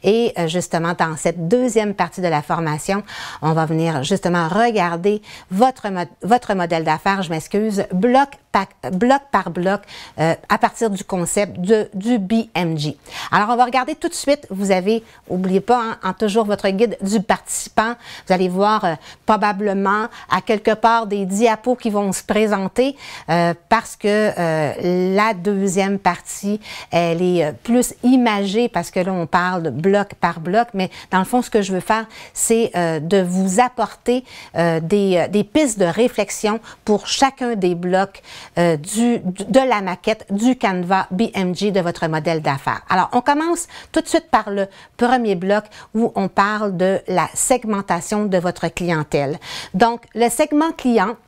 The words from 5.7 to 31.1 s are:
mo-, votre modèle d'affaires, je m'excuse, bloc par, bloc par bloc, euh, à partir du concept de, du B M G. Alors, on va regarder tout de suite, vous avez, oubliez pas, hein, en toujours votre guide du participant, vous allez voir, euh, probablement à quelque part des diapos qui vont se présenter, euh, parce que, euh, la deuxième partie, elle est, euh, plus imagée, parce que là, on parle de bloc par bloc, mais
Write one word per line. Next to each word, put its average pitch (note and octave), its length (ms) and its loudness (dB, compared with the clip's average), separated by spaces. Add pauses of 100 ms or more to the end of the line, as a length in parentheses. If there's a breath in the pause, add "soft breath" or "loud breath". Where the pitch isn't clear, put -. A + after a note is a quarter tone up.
mo-, F3+ 100 -4 (220)
votre A3 320 2
modèle E3+ 300 0
d'affaires, F#3+ 380 0
je E3 80 -6
m'excuse, G3+ 640 -2
bloc B3 360 4 (220)
par, F#3+ 160 0 (260)
bloc B3 380 2
par F#3+ 200 0
bloc, F#3 320 -2 (360 loud breath)
euh, E3 160 2 (140)
à G#3+ 100 2
partir A3+ 320 0
du F#3+ 140 -6
concept F#3+ 540 -4
de, G#3 360 2
du A3 240 -2
B A3 360 0
M E3 240 0
G. D3 180 -4 (340 loud breath)
Alors, G3+ 200 2
on B3 60 2
va B3 80 6
regarder B3+ 300 -2
tout E4+ 140 -4
de E4+ 60 -6
suite, C#4+ 360 2
vous G3 200 -2
avez, G3 320 2 (260 loud breath)
oubliez F#3 320 0
pas, A#3+ 220 2
hein, A3+ 220 -6
en F#3 80 -2
toujours G#3+ 320 0
votre G3+ 240 -2
guide G3 320 0
du G3 220 0
participant, - 720 -2 (320 loud breath)
vous F#3+ 80 2
allez F3+ 160 2
voir, G#3 340 2
euh, E3 100 2 (300 loud breath)
probablement G#3 840 0 (240 loud breath)
à F#3 120 0
quelque G#3+ 320 0
part A3+ 320 2
des G3+ 180 -4
diapos A3 520 0
qui A#3+ 120 -4
vont G3+ 240 0
se - 100 -6
présenter, G#3+ 720 0 (360 loud breath)
euh, E3+ 240 2 (160)
parce A3 260 -2
que, G#3+ 420 0
euh, F3 760 0
la G#3+ 160 2
deuxième G3 680 0
partie, G3 640 -4 (300 loud breath)
elle E3+ 320 2
est, F3+ 240 2
euh, D3+ 60 -4
plus A#3 500 0
imagée, A#3 680 2
parce F3 220 -4
que F#3+ 100 -2
là, F#3 120 0
on E3+ 140 -2
parle F3+ 360 0
de D#3+ 80 -2
bloc G3 500 0
par E3+ 200 -2
bloc, G#3 340 0
mais F#3 160 -2 (200 loud breath)